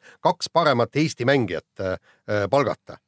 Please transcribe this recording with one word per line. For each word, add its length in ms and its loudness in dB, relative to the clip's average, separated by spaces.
kaks 300 -2
paremat 480 2
Eesti 260 -2
mängijat, 520 0
äh, 180 -4
äh, 200 -2
palgata. 600 -2